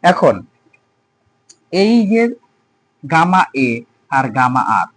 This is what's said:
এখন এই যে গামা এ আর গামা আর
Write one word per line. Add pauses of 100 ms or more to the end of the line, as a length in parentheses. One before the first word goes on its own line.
এখন (1500)
এই (160)
যে (800)
গামা (240)
এ (480)
আর (120)
গামা (160)
আর